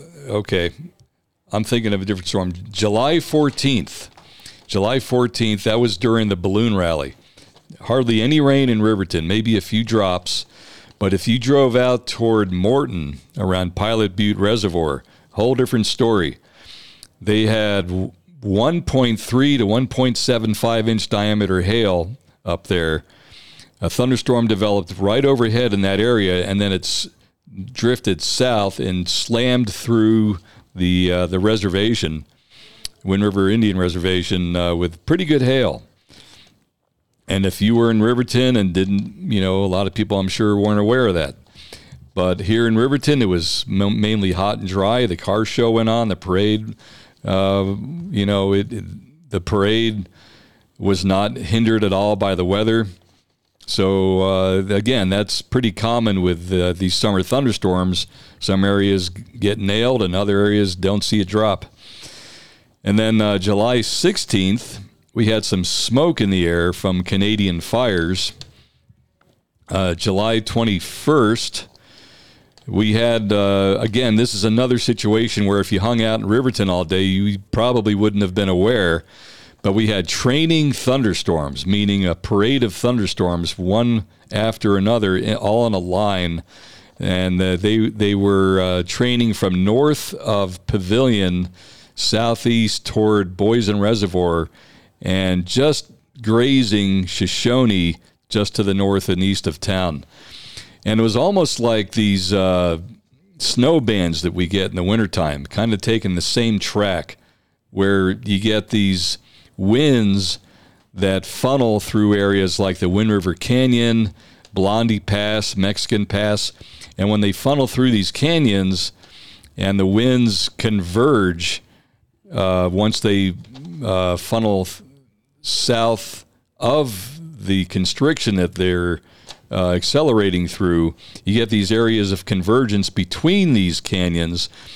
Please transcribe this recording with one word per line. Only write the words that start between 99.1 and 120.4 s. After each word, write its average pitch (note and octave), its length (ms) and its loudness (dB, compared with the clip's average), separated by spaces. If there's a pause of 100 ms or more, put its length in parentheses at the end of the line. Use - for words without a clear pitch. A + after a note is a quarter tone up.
east G2 240 0
of E2+ 140 -6
town. F2+ 460 -4 (800)
And A2 160 2
it - 20 4
was A2+ 140 2
almost F3 420 0
like A2+ 320 0
these, G2 400 0
uh, F2+ 460 2 (640)
snow D3 420 2
bands F2+ 400 0
that F2 120 -2
we F2+ 140 -2
get F#2+ 220 -2
in F#2 80 -8
the F2+ 60 -2
wintertime, F2+ 640 -2
kind A2 260 -2
of G2 80 -4
taking A2 340 -2
the E2+ 60 -4
same A2+ 380 0
track, G2 580 -4 (540)
where G2 400 2
you G#2+ 280 -2
get G#2+ 300 0
these G2 480 0 (400)
winds G#2 800 2 (540)
that F#2+ 320 -2
funnel B2+ 560 0
through G#2 340 2
areas G2 440 2
like F#2+ 180 0
the F#2 100 0
Wind G#2 240 2
River F#2 220 0
Canyon, A#2 800 2 (400)
Blondie G#2 480 0
Pass, G#2 560 -2
Mexican G2+ 480 -2
Pass. G#2 480 -2 (440)
And G#2 120 0
when G#2+ 100 2
they G2+ 140 2
funnel C3+ 340 0
through B2+ 240 2
these G2+ 180 2
canyons G#2 840 0 (640)
and G2 200 0
the G2 80 2
winds A#2 600 2